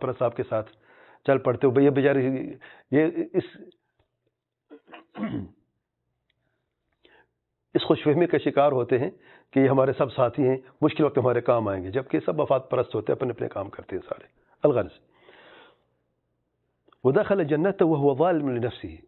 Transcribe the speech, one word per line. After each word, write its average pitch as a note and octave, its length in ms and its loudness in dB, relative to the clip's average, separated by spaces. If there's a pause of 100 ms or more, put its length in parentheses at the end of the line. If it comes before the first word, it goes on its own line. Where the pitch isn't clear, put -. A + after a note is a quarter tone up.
پرست B2+ 220 -6
آپ A#2 140 -2
کے C3 120 -4
ساتھ A2 220 -6 (560)
چل C3+ 120 4
پڑتے B2+ 280 0
ہو۔ B2+ 60 4
بھئی، C#3 120 4
یہ C#3+ 60 6
بیچارے، C3+ 380 2 (640)
یہ D3+ 160 4 (260)
اس، F#3 120 -2 (4000)
اس F3 80 -2
خوش - 220 0
فہمی D#3 220 2
کا E3+ 120 0
شکار C#3+ 340 2
ہوتے B2 260 0
ہیں D3 120 -4 (400)
کہ C3+ 100 2
یہ C3+ 80 6
ہمارے C3 300 2
سب C3+ 140 -2
ساتھی B2+ 360 0
ہیں، C3 80 0 (240)
مشکل D3+ 240 2
وقت C#3 140 0
ہمارے A#2+ 220 2
کام A#2 280 0
آئیں F#2+ 160 -4
گے، F#2+ 60 -10
جبکہ C3 360 -4
سب D#3 140 -2
مفاد C3+ 200 0 (100)
پرست B2+ 240 -2
ہوتے A2 180 -2
ہیں، A#2 60 -4
اپنے B2 120 -4
اپنے A#2 180 -6
کام G2 220 -10
کرتے - 260 -12
ہیں - 120 -12
سارے۔ - 180 -12 (360)
الغرض، A#2+ 280 2 (2250)
ودخل G3 360 2
الجنة D#3+ 500 0
وهو C#3+ 240 2
ظالم D3+ 340 0
لنفسه، A#2 420 -6 (180)